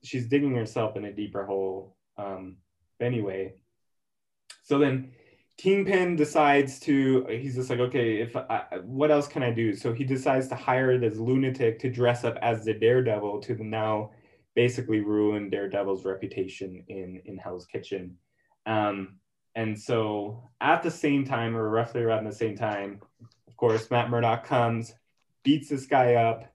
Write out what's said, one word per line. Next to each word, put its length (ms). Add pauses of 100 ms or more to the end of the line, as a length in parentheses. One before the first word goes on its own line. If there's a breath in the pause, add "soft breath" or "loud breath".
she's 240
digging 280
herself 400
in 100
a 80
deeper 320
hole. 500 (220)
Um, 400 (420)
anyway, 560 (1080)
so 160
then 320 (460 soft breath)
Kingpin 580
decides 680
to, 480
he's 260
just 140
like, 100
"Okay, 420
if 140
I, 300 (180)
what 280
else 160
can 160
I 80
do?" 240
So 180
he 100
decides 440
to 80
hire 420
this 200
lunatic 600
to 120
dress 320
up 180
as 240
the 80
Daredevil 680
to 220
now 480 (440 soft breath)
basically 460
ruin 480
Daredevil's 560
reputation 840
in, 380
in 120
Hell's 280
Kitchen. 520 (480)
Um, 540 (360)
and 240
so 680 (120)
at 220
the 80
same 340
time, 300
or 140
roughly 320
around 240
the 60
same 240
time, 460 (460)
of 100
course, 340
Matt 180
Murdock 360
comes, 480 (500)
beats 260
this 160
guy 300
up 400